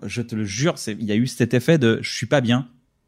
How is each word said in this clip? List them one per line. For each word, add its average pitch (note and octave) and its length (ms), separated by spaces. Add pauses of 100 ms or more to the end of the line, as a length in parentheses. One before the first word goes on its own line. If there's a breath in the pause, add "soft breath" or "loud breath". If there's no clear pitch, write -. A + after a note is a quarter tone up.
je A2 160
te A#2 140
le G#2+ 80
jure, A2 340
c'est, G#2 220
il A2+ 60
y G#2 80
a - 20
eu A#2+ 120
cet - 260
effet C#3+ 240
de, A2+ 240
je - 120
suis - 120
pas C#3+ 160
bien, B2 260 (400)